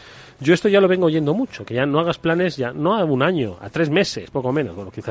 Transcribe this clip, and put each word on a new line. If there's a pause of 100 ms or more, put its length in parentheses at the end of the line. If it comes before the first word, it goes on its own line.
(400)
yo
esto
ya
lo
vengo
oyendo
mucho,
que
ya
no
hagas
planes,
ya
no
a
un
año,
a
tres
meses,
poco
menos.
Bueno,
quizás